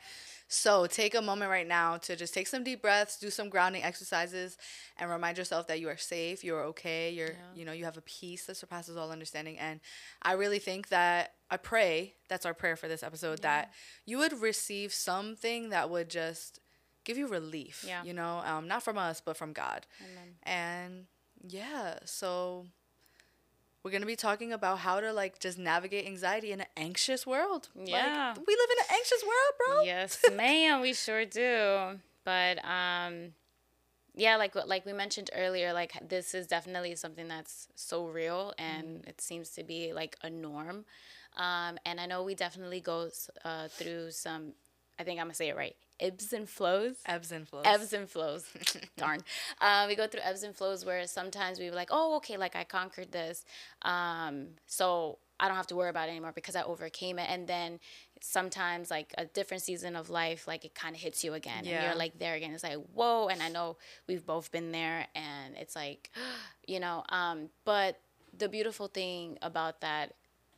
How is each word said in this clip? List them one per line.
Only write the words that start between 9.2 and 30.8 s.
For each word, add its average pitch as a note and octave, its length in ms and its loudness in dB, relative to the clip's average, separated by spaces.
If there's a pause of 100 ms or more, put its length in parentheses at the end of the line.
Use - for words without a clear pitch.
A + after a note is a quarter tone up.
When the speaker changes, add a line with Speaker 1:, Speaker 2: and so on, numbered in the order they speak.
Speaker 1:
And D#3 220 -6 (420)
I F3+ 120 4
really G3+ 260 2
think G3 300 -6
that, F3 440 6 (160)
I F#3 80 0
pray, F#3 560 4 (140)
that's F#3 180 -4
our E3+ 80 0
prayer E3+ 220 0
for D#3+ 120 -8
this D#3+ 140 -4
episode, D#3+ 380 -4
Speaker 2:
Yeah. D#3 100 0 (120)
Speaker 1:
that G3+ 120 -8 (320)
you A#3+ 140 -4
would D4+ 220 2
receive G3+ 520 -2
something A3 760 -2
that E3+ 200 2
would E3+ 200 0
just E3 500 -6 (440)
give A#3 140 -4
you C#4+ 80 -2
relief, D#3+ 640 -6
Speaker 2:
Yeah. F3+ 160 -6
Speaker 1:
you F3 100 -8
know, E3+ 320 -2
um, D#3+ 220 -2
not G#3+ 160 0
from G#3+ 160 0
us, E3 220 0
but D#3+ 140 -4
from D#3 180 -8
God. - 340 -4 (140)
Speaker 2:
Amen. F3+ 420 -18
Speaker 1:
And F3+ 640 -4 (340)
yeah, G3 640 -6
so F3+ 600 -4 (1160)
we're F#3+ 80 -6
gonna G3+ 140 0
be A3+ 100 -2
talking A3 380 0
about F#3+ 260 2
how F#3+ 220 2
to, A3 100 0
like, G3 280 -2
just F3+ 180 -4
navigate F#3 480 0
anxiety G3 480 0
in G3 80 -6
an F#3 60 -6 (100)
anxious F#3 500 0
world. D#4 480 0
Like, F#3+ 140 -10
Speaker 2:
Yeah. C4 440 2
Speaker 1:
we F4+ 220 4
live A#4+ 160 8
in B4 80 6
an - 120 4
anxious A#4 320 4
world, B4+ 300 6 (140)
bro. C#5+ 140 8
Speaker 2:
Yes, - 420 2
Speaker 1:
<laughs> A#3 80 12
Speaker 2:
ma'am, C#4 480 6
we B3+ 140 2